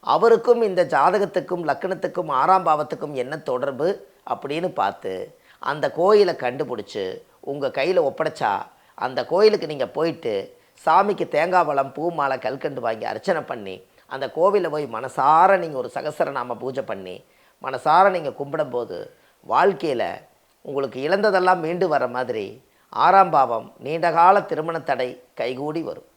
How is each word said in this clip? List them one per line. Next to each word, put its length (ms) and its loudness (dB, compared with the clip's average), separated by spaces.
அவருக்கும் 580 4
இந்த 240 0
ஜாதகத்துக்கும் 800 0
லக்கணத்துக்கும் 680 -4
ஆறாம் 340 4
பாவத்துக்கும் 480 -2
என்ன 280 -6
தொடர்பு 460 -2
அப்படின்னு 460 -6
பார்த்து 400 -4
அந்த 280 -2
கோயிலை 460 4
கண்டுபிடிச்சு 680 -6
உங்க 240 -6
கையில 340 0
ஒப்படைச்சா 480 -2
அந்த 260 -4
கோயிலுக்கு 420 2
நீங்க 220 -4
போயிட்டு 440 -4
சாமிக்கு 420 2
தேங்காய் 420 2
பழம், 240 0
பூ 180 -8
மாலை, 280 -2
கல்கண்டு 420 -6
வாங்கி 260 -4
அர்ச்சனை 360 -4
பண்ணி 320 -10
அந்த 180 -6
கோவில்ல 420 2
போய் 180 -4
மனசார 680 4
நீங்க 220 -4
ஒரு 120 -6
சகஸ்ரநாம 680 -4
பூஜை 280 -8
பண்ணி 300 -10
மனசார 480 4
நீங்க 220 -4
கும்பிடும்போது 680 -6
வாழ்க்கையில 580 2
உங்களுக்கு 360 -6
இழந்ததெல்லாம் 600 2
மீண்டு 260 -2
வர 200 0
மாதிரி 360 -4
ஆறாம் 400 6
பாவம் 360 2
நீண்டகால 640 4
திருமண 380 -4
தடை 280 -2
கைகூடி 480 -6
வரும். 340 -12